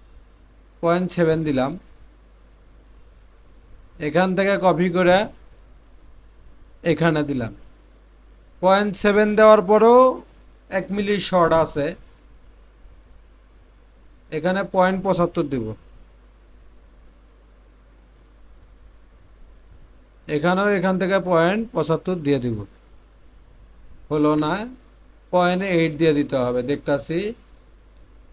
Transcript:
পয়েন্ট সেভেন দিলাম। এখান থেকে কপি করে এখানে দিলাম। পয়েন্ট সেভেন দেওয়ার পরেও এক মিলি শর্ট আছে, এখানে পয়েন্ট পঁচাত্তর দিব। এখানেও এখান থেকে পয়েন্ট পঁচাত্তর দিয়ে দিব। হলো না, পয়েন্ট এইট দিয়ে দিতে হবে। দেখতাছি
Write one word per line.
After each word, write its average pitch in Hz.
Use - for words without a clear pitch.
পয়েন্ট 175
সেভেন 160
দিলাম। 131
এখান 170
থেকে 196
কপি 175
করে 180
এখানে 156
দিলাম। 117
পয়েন্ট 196
সেভেন 208
দেওয়ার 214
পরেও 226
এক 180
মিলি 202
শর্ট 170
আছে, 147
এখানে 180
পয়েন্ট 190
পঁচাত্তর 175
দিব। 117
এখানেও 185
এখান 185
থেকে 190
পয়েন্ট 180
পঁচাত্তর 160
দিয়ে 139
দিব। 113
হলো 151
না, 156
পয়েন্ট 180
এইট 165
দিয়ে 160
দিতে 143
হবে। 123
দেখতাছি 143